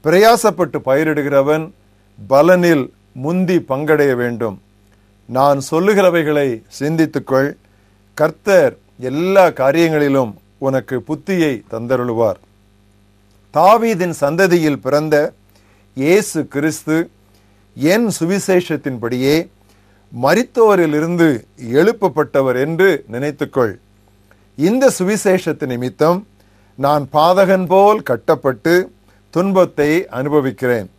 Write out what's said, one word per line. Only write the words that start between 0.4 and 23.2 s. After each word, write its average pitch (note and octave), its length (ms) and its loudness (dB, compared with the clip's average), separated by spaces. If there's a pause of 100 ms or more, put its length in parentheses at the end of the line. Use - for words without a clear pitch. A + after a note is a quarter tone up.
பயிரிடுகிறவன் D3 840 0 (580)
பலனில் E3 600 4 (220)
முந்தி F3 460 -2
பங்கடைய C#3+ 580 0
வேண்டும். A#2+ 460 -6 (640)
நான் C3+ 360 2 (100)
சொல்லுகிறவைகளை D#3+ 920 0 (160)
சிந்தித்துக்கொள். D3 800 -2 (560)
கர்த்தர் D#3 640 2 (220)
எல்லா F3 480 2
காரியங்களிலும் C#3+ 840 0 (240)
உனக்கு C3+ 500 -4
புத்தியை D#3 640 -4
தந்தருளுவார்." A#2 640 -2 (1160)
தாவீதின் F#3 680 2
சந்ததியில் D#3+ 600 0
பிறந்த D3+ 500 0 (600)
இயேசு D#3 540 -2
கிறிஸ்து D#3 640 -4 (680)
என் F#3+ 340 0 (100)
சுவிசேஷத்தின்படியே D#3 1300 -2 (760)
மரித்தோரிலிருந்து E3+ 1200 2 (280)
எழுப்பப்பட்டவர் D3 840 0
என்று D#3+ 560 0
நினைத்துக்கொள். B2 680 -4 (760)